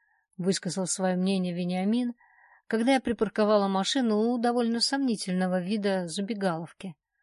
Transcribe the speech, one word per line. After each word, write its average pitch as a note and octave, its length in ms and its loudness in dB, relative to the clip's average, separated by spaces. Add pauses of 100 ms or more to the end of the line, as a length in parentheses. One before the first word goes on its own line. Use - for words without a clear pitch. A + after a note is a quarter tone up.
(360)
высказал F#3 500 -2
своё F#3 300 0
мнение F#3 380 0
Вениамин, F#3+ 600 0 (520)
когда A#3 260 2
я C4 60 4
припарковала G#3 680 2
машину G#3 520 2
у A#3+ 180 2
довольно A#3 440 0
сомнительного F#3 800 0
вида F#3+ 460 -2
забегаловки. F#3 880 -4 (280)